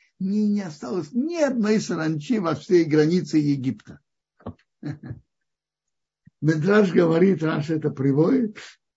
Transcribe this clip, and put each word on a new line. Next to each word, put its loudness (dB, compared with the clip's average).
Не, -2
не 0
осталось -8
ни -2
одной 2
саранчи -2
во 0
всей 2
границе 2
Египта. -2
<laughs> -12
Медраш 2
говорит, 2
Раш -2
это -2
приводит, 0